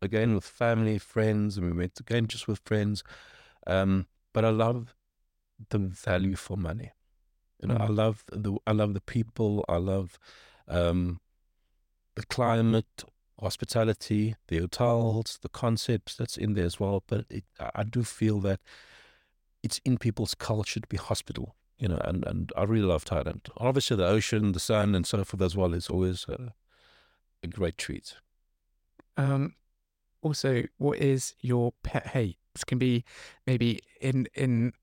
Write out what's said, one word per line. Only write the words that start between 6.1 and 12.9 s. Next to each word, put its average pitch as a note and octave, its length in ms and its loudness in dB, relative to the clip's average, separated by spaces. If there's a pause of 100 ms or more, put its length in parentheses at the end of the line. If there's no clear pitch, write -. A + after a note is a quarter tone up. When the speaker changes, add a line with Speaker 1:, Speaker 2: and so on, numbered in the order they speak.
Speaker 1:
for - 200 -8
money. F#2 360 -6 (680)
You - 80 -4
know, - 80 2
I G#2+ 120 2
Speaker 2:
Mm. G#2+ 80 2
Speaker 1:
love A2 340 2
the, G#2 360 -2
I A2 60 2
love G#2+ 220 4
the G2 60 -4
people. A2 680 0
I E2+ 100 2
love, F#2+ 400 -2 (500)
um, F2 520 2 (920)
the A2 120 -8
climate, A2+ 800 2 (360)